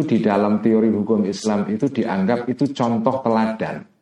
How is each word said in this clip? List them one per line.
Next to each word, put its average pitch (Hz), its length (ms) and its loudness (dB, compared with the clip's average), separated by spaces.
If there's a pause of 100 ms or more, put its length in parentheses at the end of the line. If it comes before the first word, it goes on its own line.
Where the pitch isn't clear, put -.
di 110 160 2
dalam 104 400 2
teori 110 320 4
hukum 104 320 0
Islam 196 400 -2
itu 202 240 -2
dianggap 165 560 -2
itu 131 240 -2
contoh 117 480 0
teladan. 110 640 -2 (180)